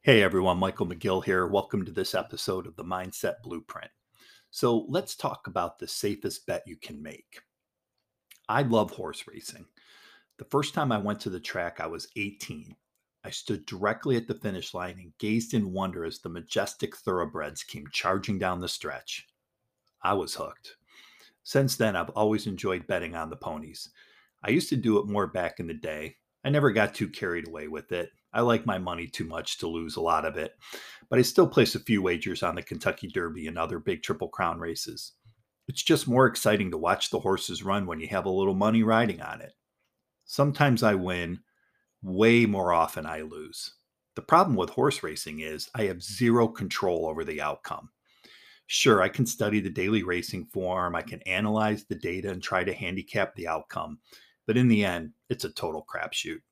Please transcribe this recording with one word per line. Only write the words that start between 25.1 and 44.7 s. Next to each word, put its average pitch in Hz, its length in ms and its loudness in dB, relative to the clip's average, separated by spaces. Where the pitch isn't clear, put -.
back 87 320 -4
in 85 80 -6
the 80 60 -8
day. 78 420 -8
I 135 40 0
never 143 220 6
got 104 240 4
too 107 140 -2
carried 87 360 -4
away 80 220 -10
with 76 240 -10
it. 87 200 -4
I 113 80 0
like 117 240 4
my 101 120 2
money 87 300 -6
too - 160 -8
much 80 360 -8
to 87 80 -6
lose 82 280 -6
a 82 60 -6
lot 80 240 2
of 78 120 -4
it, - 160 -6
but 120 80 4
I 127 60 8
still 170 240 6
place - 280 4
a 107 40 -2
few 104 220 2
wagers 90 420 -2
on 85 120 0
the 87 60 -6
Kentucky - 460 -4
Derby 85 400 -4
and 80 100 -8
other 82 220 -4
big 87 240 -4
Triple 87 240 -4
Crown 85 320 -2
races. - 540 -8
It's - 140 -8
just 160 280 4
more 127 180 8
exciting 104 440 2
to 82 60 -6
watch 85 320 2
the 95 120 -2
horses 92 420 -2
run 98 240 0
when 82 120 -6
you 80 100 -8
have 95 160 -2
a 98 40 0
little 95 240 2
money 110 300 4
riding 110 380 4
on - 200 -10
it. - 120 -18
Sometimes 139 580 2
I 107 100 6
win, 90 460 -2
way 110 420 8
more 95 280 2
often 80 320 2
I 78 160 -8
lose. 78 520 -12
The - 60 -6
problem 170 340 6
with 90 160 0